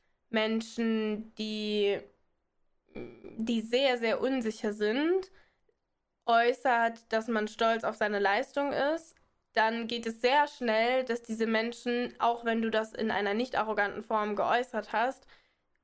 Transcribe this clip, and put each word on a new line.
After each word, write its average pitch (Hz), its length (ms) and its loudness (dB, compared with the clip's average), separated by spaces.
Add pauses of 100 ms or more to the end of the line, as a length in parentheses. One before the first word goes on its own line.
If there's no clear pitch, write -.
(300)
Menschen, 220 1080 -2
die, 214 640 0 (960)
die 220 680 -6
sehr, 247 360 2
sehr 226 240 0
unsicher 226 520 -2
sind, 277 580 0 (960)
äußert, 233 840 2
dass 220 160 -2
man 214 200 0
stolz 226 360 0
auf 220 120 -2
seine 208 240 0
Leistung 254 540 0
ist, 320 420 -2 (380)
dann 226 340 0
geht 233 180 -6
es 226 160 -6
sehr 285 260 4
schnell, 240 560 2
dass 233 200 -4
diese 220 240 -2
Menschen, 240 720 -2
auch 233 260 0
wenn 226 160 0
du 226 80 0
das 220 240 0
in 220 180 -2
einer 202 220 0
nicht 240 220 -2
arroganten 208 480 -2
Form 208 320 -2
geäußert 214 580 0
hast, 233 320 -2 (580)